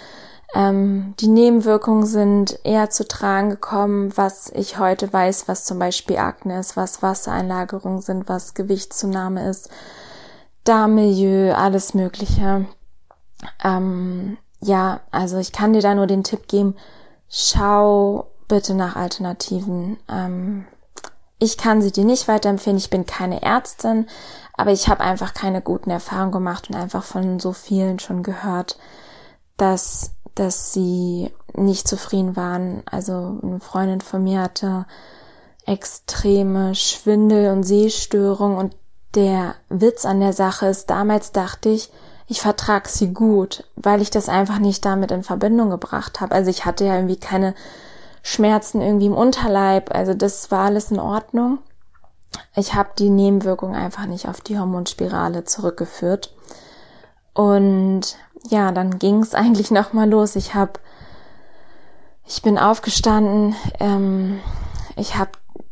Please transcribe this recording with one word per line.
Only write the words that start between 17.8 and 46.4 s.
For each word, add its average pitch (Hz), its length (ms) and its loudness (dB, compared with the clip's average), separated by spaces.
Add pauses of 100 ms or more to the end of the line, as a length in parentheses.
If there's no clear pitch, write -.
bitte 202 260 2
nach 185 220 -2
Alternativen. 185 1040 -6 (120)
Ähm, 185 560 -6 (720)
ich 220 180 2
kann 214 240 4
sie 202 100 2
dir 196 120 0
nicht 254 240 2
weiterempfehlen, 202 500 2
ich 190 120 -4
bin 185 160 0
keine - 360 -6
Ärztin, 226 680 0 (460)
aber 202 180 2
ich 196 180 2
habe 202 120 2
einfach 185 320 -2
keine 190 280 -2
guten 180 280 -4
Erfahrungen 190 440 -4
gemacht 185 360 -4
und 202 60 -8
einfach 185 280 -6
von 185 360 -4
so 185 140 -4
vielen 190 460 -2
schon 180 240 -6
gehört, 185 540 -6 (800)
dass, - 560 -2 (240)
dass - 380 -2
sie 180 580 -2 (220)
nicht 196 340 0
zufrieden 190 480 -2
waren. 180 560 -4
Also 185 500 -6
eine 180 200 -6
Freundin 190 400 -2
von 190 200 -4
mir 190 200 0
hatte 185 440 -4 (800)
extreme 196 1120 0
Schwindel- 214 760 2
und 190 120 0
Sehstörung 202 960 2
und 190 180 -4 (400)
der 190 400 2 (140)
Witz 220 360 2
an 196 140 2
der 196 140 4
Sache 190 340 0
ist, 190 220 0
damals 208 420 0
dachte 190 380 -2
ich, 220 200 0 (380)
ich - 140 -6
vertrag 208 460 0
sie 185 260 -2
gut, 202 500 2 (120)
weil 202 260 2
ich 208 100 -2
das 202 180 0
einfach 196 300 0
nicht 202 260 0
damit 196 260 0
in 185 120 -2
Verbindung 208 460 2
gebracht - 520 -6
habe. - 140 -2
Also 190 140 2